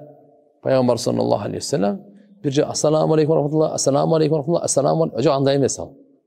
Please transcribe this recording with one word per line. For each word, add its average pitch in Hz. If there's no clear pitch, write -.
пайгамбар 127
саллаллаху 117
алейхи 101
ва -
саллям 196
бир 143
жолу, 147
«Ассаламу 156
алейкум 156
рахматулла, 151
ассаламу 147
алейкум 156
рахматулла, 156
ассаламу 156
алейкум». 127
Жок, 147
андай 139
эмес 135
ал. 85